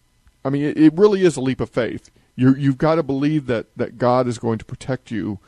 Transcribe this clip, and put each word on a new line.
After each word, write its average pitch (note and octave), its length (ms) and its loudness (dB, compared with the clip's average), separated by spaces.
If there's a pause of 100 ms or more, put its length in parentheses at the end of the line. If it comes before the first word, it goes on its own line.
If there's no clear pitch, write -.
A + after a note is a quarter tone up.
(440)
I C3+ 60 -4
mean, C#3+ 140 -2
it, D3+ 120 -4
it D3+ 180 6
really G3 280 4
is D#3+ 140 2
a C3 40 -8
leap B2+ 200 -4
of A#2 100 -6
faith. - 400 -6 (260)
You, B2+ 180 4
you've C#3 240 0
gotta D#3+ 240 0
believe C#3 440 -2
that, A#2+ 200 -4 (100)
that A2+ 220 -8
God B2 280 2
is A#2 120 -6
going A2+ 200 -4
to - 60 -14
protect - 460 -10
you G#2 380 -6